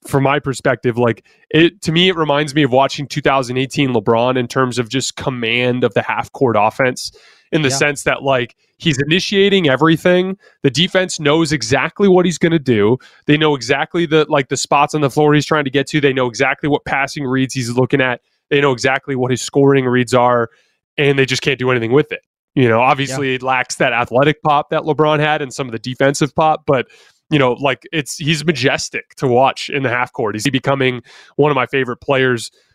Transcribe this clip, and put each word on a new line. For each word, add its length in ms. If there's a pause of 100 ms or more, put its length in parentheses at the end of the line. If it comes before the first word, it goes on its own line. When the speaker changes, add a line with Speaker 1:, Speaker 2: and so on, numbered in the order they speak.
Speaker 1:
from 180
my 160
perspective. 580
Like, 280 (260)
it, 320
to 100
me, 160
it 80
reminds 360
me 100
of 100
watching 340
two 140
thousand 360
eighteen 360
LeBron 440
in 120
terms 280
of 120
just 260
command 680
of 80
the 80
half 320
court 260
offense, 540 (400)
in 80
the 80
Speaker 2:
Yeah. 80
Speaker 1:
sense 260
that, 180
like, 360 (220)
he's 180
initiating 720
everything. 680 (260)
The 80
defense 480
knows 320
exactly 560
what 180
he's 120
gonna 200
do. 400 (280)
They 120
know 160
exactly 520
the, 240
like, 180
the 100
spots 380
on 60
the 80
floor 240
he's 120
trying 200
to 40
get 180
to. 140
They 120
know 140
exactly 420
what 160
passing 400
reads 280
he's 160
looking 320
at. 200 (280)
They 120
know 100
exactly 440
what 160
his 100
scoring 440
reads 280
are, 360 (480)
and 220
they 60
just 160
can't 180
do 120
anything 200
with 200
it. 100 (340)
You 120
know, 140
obviously 480
Speaker 2:
Yeah. 60
Speaker 1:
it 80
lacks 320
that 180
athletic 480
pop 300
that 120
LeBron 360
had 220
and 120
some 140
of 60
the 60
defensive 540
pop, 320
but, 220 (420)
you 80
know, 160
like, 380
it's, 260
he's 260
majestic 720
to 120
watch 420
in 140
the 60
half 240
court. 220
He's 140
becoming 520 (340)
one 160
of 40
my 120
favorite 300
players 520 (260)